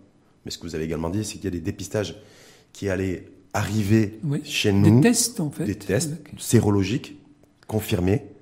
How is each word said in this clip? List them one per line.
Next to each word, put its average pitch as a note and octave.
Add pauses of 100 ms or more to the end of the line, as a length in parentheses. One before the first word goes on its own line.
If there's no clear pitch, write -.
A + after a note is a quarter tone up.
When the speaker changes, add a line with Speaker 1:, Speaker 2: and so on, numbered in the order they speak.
(460)
Speaker 1:
mais -
ce -
que -
vous D#2+
avez D#2+
également D#2+
dit, G#2+
c'est -
qu'il D#2+
y G2
a -
des F2
dépistages F#2 (560)
qui -
allaient F#2 (260)
arriver G2+
Speaker 2:
Oui. C#3+
Speaker 1:
chez -
Speaker 2:
Des G2+
Speaker 1:
nous. A#2
Speaker 2:
tests, A#3
en D3+
fait. -
Speaker 1:
Des F#2+
tests C#3+
Speaker 2:
Avec - (100)
Speaker 1:
sérologiques G#2 (500)
confirmés, G2+ (200)